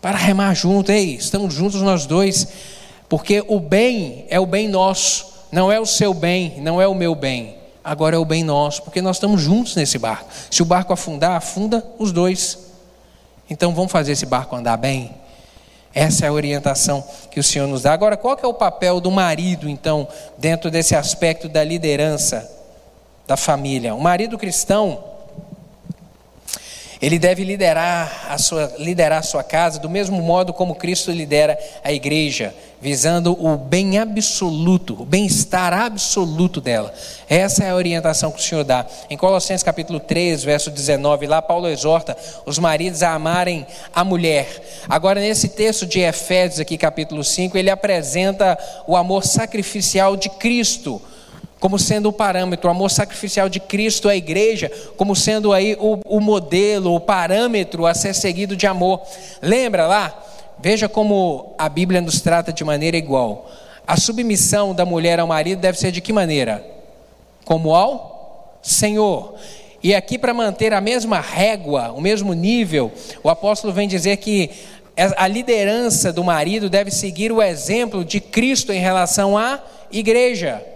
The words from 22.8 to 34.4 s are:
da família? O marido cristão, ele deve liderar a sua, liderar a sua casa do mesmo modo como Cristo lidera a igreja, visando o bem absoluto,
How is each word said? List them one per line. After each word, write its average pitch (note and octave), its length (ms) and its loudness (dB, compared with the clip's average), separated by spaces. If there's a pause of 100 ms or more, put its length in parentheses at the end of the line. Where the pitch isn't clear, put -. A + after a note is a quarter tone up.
da C3+ 100 2
família? C3+ 560 0
O A#2+ 80 -4
marido F3+ 340 2
cristão, F#3+ 680 -2 (2000)
ele D#3+ 140 4
deve F3+ 240 4
liderar E3+ 880 0
a C#3+ 80 -6
sua, D#3 400 -2
liderar D#3+ 400 2
a - 20 -4
sua D3 220 -4
casa D#3+ 340 0
do D#3 100 -8
mesmo F#3+ 360 -2
modo F3+ 280 2
como F3+ 220 -2
Cristo F3 380 -4
lidera D3+ 440 2 (280)
a D3 100 0
igreja, C#3+ 580 -2 (300)
visando E3+ 580 0
o D#3+ 160 2
bem F#3 440 2
absoluto, F3+ 1000 0